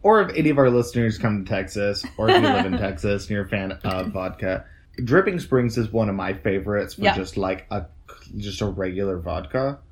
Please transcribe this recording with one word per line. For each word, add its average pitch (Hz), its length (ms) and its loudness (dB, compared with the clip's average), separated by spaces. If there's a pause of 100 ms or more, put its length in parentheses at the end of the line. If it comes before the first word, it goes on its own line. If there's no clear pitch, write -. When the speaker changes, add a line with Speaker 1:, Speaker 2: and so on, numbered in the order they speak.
Speaker 1:
or 208 180 8
if 180 140 -2
any 151 140 4
of 143 80 2
our 131 120 8
listeners 120 480 2
come 104 260 0
to 92 60 -12
Texas, 101 540 -2 (120)
or 107 140 2
if 370 100 8
you 311 80 4
live 254 180 2
in 90 120 -2
Speaker 2:
<laughs> - 0 -
Speaker 1:
Texas 101 460 -2
and - 60 -12
you're 101 160 -2
a - 20 -16
fan 95 240 -4 (100)
of 92 300 -2
vodka, 92 540 -4 (380)
Dripping 175 360 2
Springs 123 380 0
is 110 140 -2
one 110 160 2
of 98 60 -2
my 95 180 -4
favorites 98 640 -2
for - 80 -12
Speaker 2:
Yeah. 101 140 2
Speaker 1:
just, 92 200 -6
like, 95 360 -4
a, 101 140 -6 (500)
just 101 240 -8
a 107 60 0
regular 92 520 -4
vodka. 87 600 -4 (140)